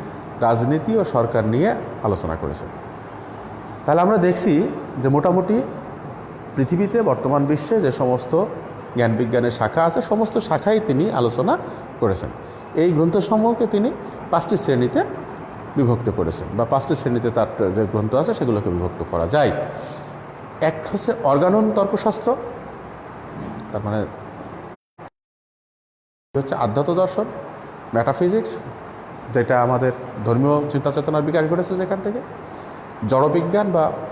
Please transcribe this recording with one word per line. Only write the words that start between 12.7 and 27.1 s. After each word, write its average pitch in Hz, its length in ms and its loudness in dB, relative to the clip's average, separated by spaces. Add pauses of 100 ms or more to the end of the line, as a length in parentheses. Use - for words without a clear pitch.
এই 170 180 4
গ্রন্থসমূহকে 214 720 4
তিনি 220 240 2 (400)
পাঁচটি 165 260 2
শ্রেণীতে 127 460 2 (720)
বিভক্ত 117 420 2
করেছেন, 85 300 -2 (100)
বা 117 80 2
পাঁচটি 135 300 0
শ্রেণীতে 120 340 0
তার 104 440 0
যে 107 100 2
গ্রন্থ 107 320 0
আছে 170 180 2
সেগুলোকে 107 360 0
বিভক্ত 87 420 -2
করা 85 160 0
যায়। 135 240 4 (1080)
এক 160 300 -2
হচ্ছে 202 220 -2 (100)
অর্গানন 185 520 4
তর্কশাস্ত্র, 208 600 0 (1400)
তার 104 120 -4
মানে 107 220 -2 (2250)
হচ্ছে 139 180 -2
আধ্যাত্ম 135 380 0
দর্শন, 185 320 0 (680)